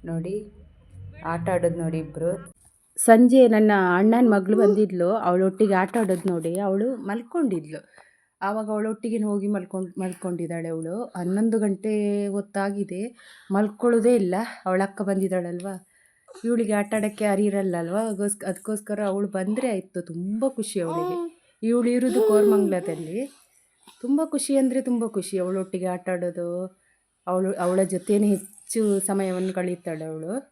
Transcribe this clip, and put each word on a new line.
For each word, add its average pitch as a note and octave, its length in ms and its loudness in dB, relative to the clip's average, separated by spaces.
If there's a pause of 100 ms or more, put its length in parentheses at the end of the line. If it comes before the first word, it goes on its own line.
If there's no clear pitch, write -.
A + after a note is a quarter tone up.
ನೋಡಿ E3+ 320 -6 (880)
ಆಟ E3+ 240 -4
ಆಡೋದು E3+ 300 0
ನೋಡಿ E3 200 -2
ಇಬ್ರು. D#3+ 540 -6 (440)
ಸಂಜೆ A#3+ 520 10
ನನ್ನ G#3+ 240 6 (260)
ಅಣ್ಣನ A#3 300 6
ಮಗಳು G3+ 280 4
ಬಂದಿದ್ಲು, F#3+ 520 4
ಅವಳೊಟ್ಟಿಗೆ F#3+ 680 2
ಆಟ F#3+ 260 2
ಆಡೋದು F#3+ 280 0
ನೋಡಿ E3+ 300 -2
ಅವಳು G3+ 380 -2
ಮಲ್ಕೊಂಡಿದ್ಲು. G3+ 1040 -6 (460)
ಆವಾಗ G#3+ 220 -4
ಅವಳೊಟ್ಟಿಗೆ A3 540 -4
ಹೋಗಿ G3+ 220 -2
ಮಲ್ಕೊಂಡ್-, F#3+ 540 -6
ಮಲ್ಕೊಂಡಿದ್ದಾಳೆ E3+ 680 -6
ಅವಳು. E3 480 -8
ಹನ್ನೊಂದು G#3 420 0
ಗಂಟೆ G#3+ 340 -2 (340)
ಹೊತ್ತಾಗಿದೆ, G3+ 760 -6 (480)
ಮಲ್ಕೊಳ್ಳೋದೇ A3 680 2
ಇಲ್ಲ. F#3 180 0 (320)
ಅವಳ F#3 160 2
ಅಕ್ಕ G3 200 -6
ಬಂದಿದ್ದಾಳಲ್ವಾ, F#3 720 -2 (720)
ಇವಳಿಗೆ A3+ 280 0
ಆಟ G#3 220 0
ಆಡೋಕ್ಕೆ G#3+ 300 -2
ಯಾರು G3+ 180 2
ಇರಲ್ಲ G3 340 0
ಅಲ್ವಾ, E3+ 240 -2
ಅದಕ್ಕೋಸ್-, G#3 440 -4
ಅದಕ್ಕೋಸ್ಕರ G#3 600 -6
ಅವಳು G3 240 -2
ಬಂದ್ರೆ G#3+ 420 -4
ಆಯ್ತು, F#3 320 -6
ತುಂಬ F#3 460 -6
ಖುಷಿ G#3+ 320 -6
ಅವಳಿಗೆ. F4 360 -4 (460)
ಇವಳು A#3 280 2
ಇರೋದು B3 380 2
ಕೋರಮಂಗ್ಲದಲ್ಲಿ. G3 1000 2 (720)
ತುಂಬ C#4 240 0
ಖುಷಿ C#4+ 320 -2
ಅಂದ್ರೆ C4 260 2
ತುಂಬ A#3 240 -2
ಖುಷಿ G3 320 -4
ಅವಳೊಟ್ಟಿಗೆ F#3 480 -4
ಆಟ F3+ 220 -6
ಆಡೋದು. F3 580 -4 (600)
ಅವಳು, F#3 260 0
ಅವಳ F3+ 300 0
ಜೊತೆನೇ F#3+ 460 2
ಹೆಚ್ಚು G3+ 760 -2
ಸಮಯವನ್ನು F#3+ 460 -2
ಕಳೀತಾಳೆ F3+ 520 -6
ಅವಳು. D#3+ 300 -8 (180)